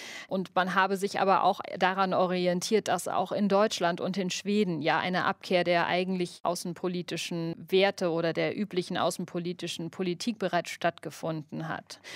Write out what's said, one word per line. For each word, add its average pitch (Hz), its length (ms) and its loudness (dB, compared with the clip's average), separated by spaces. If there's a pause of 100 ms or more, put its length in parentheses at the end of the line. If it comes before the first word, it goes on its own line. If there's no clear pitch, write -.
(280)
Und 185 260 -4
man 185 200 2
habe 190 220 4
sich 196 240 -2
aber 190 240 4
auch 190 160 4 (180)
daran 185 360 2
orientiert, 180 760 2
dass - 200 0
auch - 240 0
in 202 180 2
Deutschland 196 500 2
und 185 160 -2
in 180 140 -2
Schweden 190 500 0
ja 156 180 2
eine 180 280 0
Abkehr 185 360 2
der 170 260 2
eigentlich 180 540 -2
außenpolitischen 175 1120 -4 (140)
Werte 190 420 4
oder 165 220 0
der 160 260 -2
üblichen 180 380 -4
außenpolitischen 175 920 -4
Politik 185 480 -4
bereits 175 320 -2
stattgefunden 160 1000 -4
hat. - 320 -10 (160)